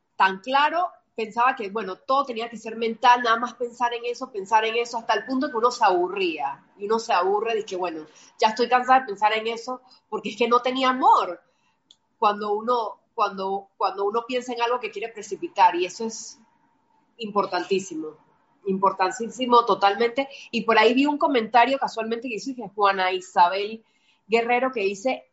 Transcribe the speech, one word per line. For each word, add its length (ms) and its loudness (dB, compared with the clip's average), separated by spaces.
tan 220 2
claro, 480 0
pensaba 400 0
que, 140 -8
bueno, 260 -6
todo 300 0
tenía 220 -8
que 100 -14
ser 180 -12
mental, 480 2
nada 140 2
más 180 -6
pensar 380 -4
en 120 -8
eso, 260 -8
pensar 340 0
en 100 -2
eso, 220 -4
hasta 180 -2
el 100 -4
punto 240 -2
que 80 -6
uno 140 4
se 120 -2
aburría. 800 0
Y 80 -10
uno 140 0
se 120 -4
aburre 440 0
de 100 -4
que, 100 -10
bueno, 300 -6
ya 100 4
estoy 200 -2
cansada 300 6
de 80 -6
pensar 260 0
en 140 -2
eso, 340 -8
porque 200 -6
es 80 -10
que 100 2
no 140 4
tenía 300 0
amor 500 2
cuando 340 0
uno, 460 -2
cuando, 600 -4
cuando 280 -2
uno 220 -2
piensa 260 -4
en 80 -6
algo 180 0
que 120 -10
quiere 200 -10
precipitar, 640 0
y 100 0
eso 200 -8
es 340 -12
importantísimo, 920 -4
importantísimo 1000 0
totalmente. 640 0
Y 140 -4
por 120 4
ahí 160 6
vi 140 2
un 100 0
comentario 640 2
casualmente 500 -6
que 60 -8
hizo 180 -8
que 220 -12
Juana 360 2
Isabel 720 0
Guerrero, 440 2
que 100 -4
dice, 520 -2